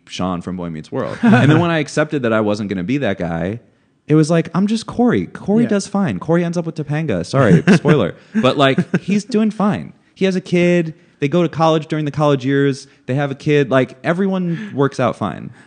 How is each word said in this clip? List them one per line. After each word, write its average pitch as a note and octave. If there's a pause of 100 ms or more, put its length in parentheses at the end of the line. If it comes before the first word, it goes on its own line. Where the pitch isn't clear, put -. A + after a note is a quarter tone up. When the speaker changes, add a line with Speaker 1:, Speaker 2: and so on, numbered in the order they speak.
Speaker 1:
Sean F2+
from F#2
Boy E2+
Meets D#2
World. G#2+
Speaker 2:
<laughs> -
Speaker 1:
And A#3
then D#3
when E3+
I D#3+
accepted D3+
that A2+
I A2
wasn't G#2
gonna F#2
be B2
that G#2
guy, F2 (440)
it D3+
was D#3
like, E3
"I'm G3
just A3
Corey. G#3+
Corey A3
Speaker 3:
Yeah. A3+
Speaker 1:
does G3+
fine. D3+
Corey E3+
ends E3+
up E3
with E3
Topanga. C#3+
Sorry, G#2+
Speaker 2:
<laughs> F3+
Speaker 1:
spoiler." A#2 (260)
But, B2+
like, C#3
he's G3+
doing G#3+
fine. F#3+ (200)
He F#3+
has F#3+
a F#3
kid. F3 (260)
They C#3+
go F3
to E3
college D#3+
during D#3
the C#3+
college C#3+
years. C#3 (180)
They B2
have C#3+
a C3
kid. C#3+
Like, C3
everyone F3
works C3+
out A2+
fine. E2 (160)